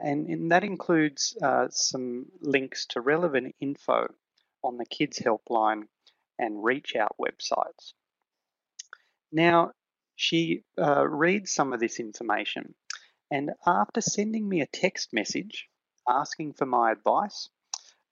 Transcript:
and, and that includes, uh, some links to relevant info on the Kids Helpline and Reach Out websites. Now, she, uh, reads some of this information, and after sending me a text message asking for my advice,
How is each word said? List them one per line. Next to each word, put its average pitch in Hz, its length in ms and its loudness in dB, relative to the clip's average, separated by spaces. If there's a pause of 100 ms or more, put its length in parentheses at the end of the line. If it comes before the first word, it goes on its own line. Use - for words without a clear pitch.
and, 151 240 0
and 165 240 0
that 185 120 6
includes, 165 800 0
uh, 127 280 2
some 127 560 -4 (160)
links 135 480 -2
to 127 100 -4
relevant 139 580 2
info 131 540 -2 (500)
on 123 140 -4
the 120 80 -6
Kids - 340 -4
Helpline 110 640 2 (540)
and 107 240 -4
Reach 127 320 0
Out 110 240 0
websites. - 760 -4 (1400)
Now, 170 380 6 (460)
she, 165 480 0 (140)
uh, 143 280 4
reads 170 440 2
some 139 220 0
of 117 80 -4
this 113 180 -2
information, 107 760 -6 (560)
and 143 220 -2 (140)
after 202 360 2
sending 214 440 -2
me 185 140 0
a 131 60 0
text - 480 -4
message 156 520 -4 (400)
asking 143 460 -2
for 139 140 -4
my 120 260 2
advice, 147 560 0 (640)